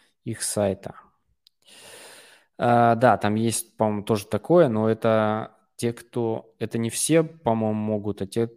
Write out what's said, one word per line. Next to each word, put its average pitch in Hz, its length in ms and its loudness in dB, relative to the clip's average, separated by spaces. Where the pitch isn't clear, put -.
их 113 180 -10
сайта. 98 520 -4
А, 120 360 4
да, 113 220 4
там 104 200 0
есть, 113 400 -4
по-моему, 104 260 0
тоже 104 240 -2
такое, 160 420 2
но 110 200 0
это 110 680 0
те, 120 160 -4
кто... 117 640 -8
Это 113 200 -6
не 113 120 -4
все, 160 340 0
по-моему, 113 500 -2
могут, 107 480 -4
а 95 40 -6
те, 117 300 -4